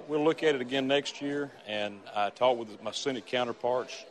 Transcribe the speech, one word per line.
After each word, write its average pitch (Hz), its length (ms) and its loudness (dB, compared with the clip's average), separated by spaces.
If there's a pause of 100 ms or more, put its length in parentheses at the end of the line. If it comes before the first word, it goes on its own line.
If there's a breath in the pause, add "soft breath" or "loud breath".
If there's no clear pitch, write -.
we'll 151 160 2
look 160 180 4
at 151 120 6
it 127 60 -2
again 131 260 0
next 139 340 0
year. 143 300 -4 (160)
And 104 340 -4 (140)
I 101 160 2
talked 123 280 4
with 107 240 -10
my 107 100 -4
Senate 127 340 -4
counterparts. 123 840 -2